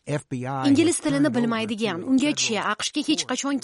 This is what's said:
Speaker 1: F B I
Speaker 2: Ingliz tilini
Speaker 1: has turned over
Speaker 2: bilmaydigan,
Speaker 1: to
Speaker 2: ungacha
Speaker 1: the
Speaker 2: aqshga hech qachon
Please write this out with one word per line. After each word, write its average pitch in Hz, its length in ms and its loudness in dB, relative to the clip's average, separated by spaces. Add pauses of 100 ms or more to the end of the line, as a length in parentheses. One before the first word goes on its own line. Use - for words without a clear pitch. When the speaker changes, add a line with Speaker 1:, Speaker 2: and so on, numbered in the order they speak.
Speaker 1:
F 143 220 -4
B 123 180 -6
I 139 220 -2
Speaker 2:
Ingliz 277 80 6
tilini 320 100 4
Speaker 1:
has 339 140 0
turned 285 260 2
over 240 140 0
Speaker 2:
bilmaydigan, 220 600 -2
Speaker 1:
to - 60 -8
Speaker 2:
ungacha 269 420 2
Speaker 1:
the 196 260 -2
Speaker 2:
aqshga - 340 -4
hech - 180 0
qachon 269 380 -4